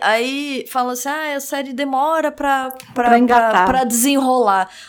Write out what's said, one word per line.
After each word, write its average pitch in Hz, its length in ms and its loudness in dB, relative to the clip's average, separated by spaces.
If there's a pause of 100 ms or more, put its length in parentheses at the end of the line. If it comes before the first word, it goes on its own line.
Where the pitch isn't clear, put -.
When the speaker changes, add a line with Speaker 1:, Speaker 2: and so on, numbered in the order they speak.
Speaker 1:
aí 262 640 -2
fala 247 240 -4
assim, 247 160 -8
"Ah, 302 280 -6
a 277 40 -6
série 277 320 -8
demora 285 580 -2
pra, 269 420 -2 (200)
pra, 240 160 0
Speaker 2:
Pra 240 100 8
engatar. 240 320 4
Speaker 1:
pra, 196 140 4
pra 262 200 2
desenrolar." 240 840 2 (200)